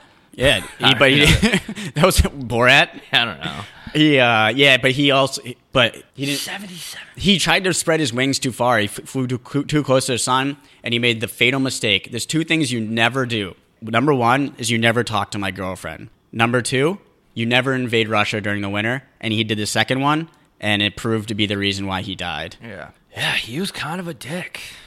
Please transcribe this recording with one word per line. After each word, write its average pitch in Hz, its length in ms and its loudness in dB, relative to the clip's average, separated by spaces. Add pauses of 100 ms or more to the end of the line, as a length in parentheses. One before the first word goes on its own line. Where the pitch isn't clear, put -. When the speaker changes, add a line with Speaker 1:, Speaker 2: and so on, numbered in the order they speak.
(340)
Speaker 1:
Yeah, 117 400 2
Speaker 2:
<laughs> - 60 -16
I 117 100 2
Speaker 1:
he, 123 60 4
but 131 160 6
he, 143 140 4
Speaker 2:
don't 156 180 4
know. 226 300 2 (180)
Speaker 1:
<laughs> - 40 -8
that 151 100 2
was 190 160 4
Borat. 131 800 2 (100)
Speaker 2:
I 123 140 2
don't 87 140 -8
know. 78 220 -8 (320)
Speaker 1:
He, 151 260 6
uh, 117 300 6
yeah, 135 280 6
but 131 140 2
he 143 200 2
also, 135 300 2
he, 123 160 -14 (140)
but 120 240 2 (180)
he 135 120 -8
didn't. 139 140 -2
Speaker 2:
Seventy-seven. 180 760 -12
Speaker 1:
He 190 240 4
tried 170 260 2
to 185 80 2
spread 160 260 0
his 135 140 -2
wings 131 260 0
too 131 120 -2
far. 120 280 2
He 104 60 0
f-, - 200 -8
flew 131 220 -4
too, 127 200 -6
cl-, 143 180 -4
too 147 180 0
close 131 220 2
to 131 80 -2
the 117 40 -2
sun, 131 400 0 (260)
and 113 100 -4
he 120 60 0
made 120 200 2
the 113 80 -6
fatal 127 320 0
mistake. 120 520 -2
There's 113 140 -6
two 160 180 -2
things 160 280 0
you 123 80 -2
never 117 460 0
do. 107 300 -4 (260)
Number 117 320 0
one 127 440 0
is 117 120 -6
you 120 80 0
never 117 260 2
talk 104 280 -4
to 113 80 -8
my 98 120 -4
girlfriend. 92 580 -10 (220)
Number 117 300 0
two, 143 380 0 (340)
you 113 120 -4
never 123 280 2
invade 117 340 0
Russia 107 320 0
during 101 220 -4
the 101 80 -6
winter, 110 340 -4 (160)
and 113 140 -2
he 110 100 0
did 110 140 -4
the 107 80 -4
second 117 340 0
one, 151 300 0 (320)
and 104 200 0
it 104 140 0
proved 113 320 -4
to 113 80 -4
be 104 100 0
the 101 120 -2
reason 98 300 -2
why 92 140 -4
he 98 140 -8
died. 85 480 -8
Speaker 2:
Yeah. 98 280 -16 (240)
Yeah, - 200 -4
he 123 240 -6
was 190 120 -6
kind 160 280 -8
of 175 80 -10
a 170 60 -10
dick. 143 480 -12 (260)